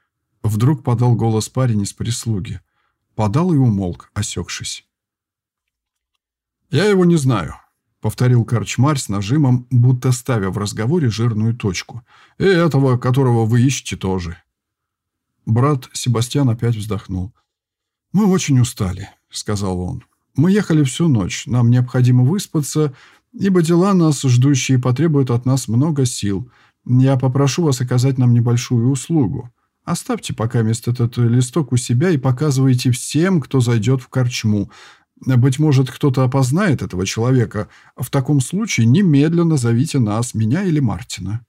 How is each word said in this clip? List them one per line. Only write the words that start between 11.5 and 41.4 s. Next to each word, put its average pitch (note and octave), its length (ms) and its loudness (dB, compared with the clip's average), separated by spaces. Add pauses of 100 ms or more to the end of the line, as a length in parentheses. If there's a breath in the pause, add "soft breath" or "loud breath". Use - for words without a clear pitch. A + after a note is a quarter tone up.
точку. - 480 -8 (340 soft breath)
"И - 60 -4
этого, C#3 540 2
которого B2 480 2
вы A#2 160 2
ищете, B2+ 340 -2
тоже". F2+ 420 -6 (1080)
Брат B2+ 480 0
Себастьян B2 560 -2
опять A#2 260 -2
вздохнул. G2+ 580 -8 (760)
"Мы G#3 140 2
очень E3+ 340 2
устали", G2 500 -4 (200)
сказал F#2+ 500 -6
он. F2+ 240 -8 (320)
"Мы E3 160 2
ехали F3+ 320 2
всю E3+ 240 -2
ночь, A2 400 -2
нам A#2+ 240 2
необходимо B2+ 540 2
выспаться, D3+ 680 -2 (380 loud breath)
ибо F#3 300 0
дела E3+ 320 2
нас D#3+ 280 2
ждущие C3 580 2
потребуют C3+ 520 0
от A#2 140 -2
нас C3 240 0
много C#3 360 0
сил. G2+ 460 -4 (340 soft breath)
Я C3 300 4
попрошу C3+ 480 0
вас C#3 160 0
оказать B2 380 0
нам B2 160 4
небольшую A#2+ 560 2
услугу. C#3 600 -2 (360)
Оставьте - 480 -6
пока A#2 280 -2
мест A2 280 -2
этот A#2+ 280 -2
листок B2 540 0
у B2+ 60 2
себя B2 320 0
и E3 80 2
показывайте C3 720 2
всем, E3 480 0
кто C3 220 0
зайдёт A#2+ 400 0
в - 80 -20
корчму. A2 600 -2 (560 loud breath)
Быть C3 340 2
может, C#3 300 2
кто-то C3+ 340 0
опознает C3+ 580 0
этого F2+ 240 -4
человека. A2+ 640 -2 (260 loud breath)
В - 140 -10
таком C#3 320 0
случае E3+ 460 -2
немедленно E3 720 4
зовите A#2+ 420 0
нас, A2+ 340 -2
меня A2+ 300 -2
или D#3+ 160 0
Мартина". G2 680 -6